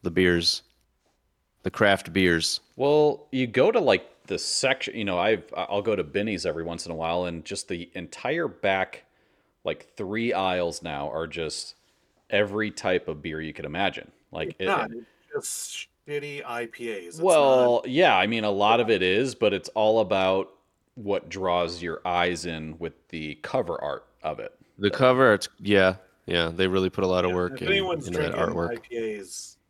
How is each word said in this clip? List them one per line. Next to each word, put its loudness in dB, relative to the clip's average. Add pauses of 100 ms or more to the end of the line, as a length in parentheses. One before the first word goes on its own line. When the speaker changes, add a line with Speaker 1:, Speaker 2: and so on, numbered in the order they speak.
Speaker 1:
The -4
beers. 2 (1000)
The -2
craft 2
beers. 2 (160)
Speaker 2:
Well, 2
you 0
go 2
to, 2
like, 2 (180)
the -4
section, -2
you -4
know, -2
I've, 2 (120)
I'll -2
go 0
to -2
Binny's -4
every -4
once -10
in -10
a -6
while, -2
and -8
just -10
the -8
entire -6
back, -2 (600)
like, -8
three -4
aisles -2
now -6
are -6
just -8 (560)
every 0
type -2
of -8
beer -6
you -8
could -12
imagine. -4 (220)
Like, -6
Speaker 3:
It's -16
Speaker 2:
it, -2
Speaker 3:
not. -2
Speaker 2:
it -14 (300)
Speaker 3:
It's -8
just -14 (200)
shitty -8
I -6
P -10
As. -10 (100)
It's -14
Speaker 2:
Well, 6
Speaker 3:
not -6
Speaker 2:
yeah, 6
I 4
mean, -2
a 2
lot 4
of 0
it 2
is, 2
but 2
it's -6
all 4
about 2 (420)
what -4
draws -2
your -6
eyes 0
in -8
with -8 (140)
the -8
cover -4
art -8 (160)
of -6
it. -12 (240)
Speaker 1:
The 2
Speaker 2:
So 0
Speaker 1:
cover 6
art's, 4 (100)
yeah, 4 (300)
yeah, 0
they 2
really 2
put -4
a 2
lot 2
of 0
Speaker 3:
Yeah, -2
Speaker 1:
work -2
Speaker 3:
if -8
Speaker 1:
in, -4
Speaker 3:
anyone's -2
Speaker 1:
into -4
that -2
Speaker 3:
drinking -2
Speaker 1:
artwork. -2
Speaker 3:
I -8
P -12 (220)
As -16 (120)